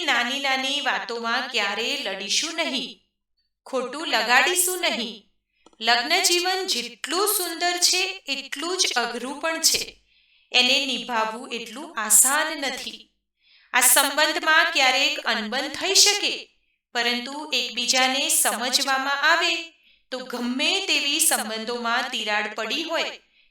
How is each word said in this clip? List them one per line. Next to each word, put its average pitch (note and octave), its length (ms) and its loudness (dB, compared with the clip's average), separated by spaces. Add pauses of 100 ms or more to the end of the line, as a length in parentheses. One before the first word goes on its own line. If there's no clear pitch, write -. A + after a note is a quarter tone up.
નાની B3+ 340 0
નાની C4+ 420 -2
વાતોમાં A#3 720 -4
ક્યારેય A3+ 460 -2
લડીશું G#3 580 -4
નહીં, C4+ 440 -4 (680)
ખોટું C4 420 -6
લગાડીશું C#4 720 2
નહીં. A#3+ 500 -4 (500)
લગ્ન B3 400 2
જીવન F#4 460 0
જેટલું A#3+ 600 -2
સુંદર F4 500 -2
છે F#4 500 0
એટલું C#4 500 -6
જ E4+ 160 2
અઘરું A#3+ 480 -4
પણ E4 200 -2
છે. - 420 -2 (480)
એને B3+ 340 2
નિભાવવું A#3+ 680 -4
એટલું A#3+ 440 -12
આસાન C#4 600 2
નથી. B3 560 -8 (600)
આ B3 80 4
સંબંધમાં D#4 920 4
ક્યારેક C#4+ 460 4
અનબન A#3 480 -2
થઈ F#4 280 -2
શકે, G4+ 640 2 (340)
પરંતુ A#3+ 600 -2
એકબીજાને B3+ 760 0
સમજવામાં C4+ 920 0
આવે E4 520 2 (380)
તો G3+ 60 -6
ગમે C4 680 -2
તેવી D4 320 0
સંબંધોમાં A#3 920 0
તિરાડ G#3+ 440 -2
પડી A#3 280 -4
હોય D4 360 -4 (320)